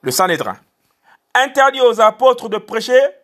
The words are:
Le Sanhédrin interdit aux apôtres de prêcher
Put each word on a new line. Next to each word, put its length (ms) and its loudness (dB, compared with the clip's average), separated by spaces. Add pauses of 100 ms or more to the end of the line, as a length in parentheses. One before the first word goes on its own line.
Le 100 -6
Sanhédrin 460 -4 (760)
interdit 480 0
aux 180 2
apôtres 500 0
de 80 -6
prêcher 440 0 (220)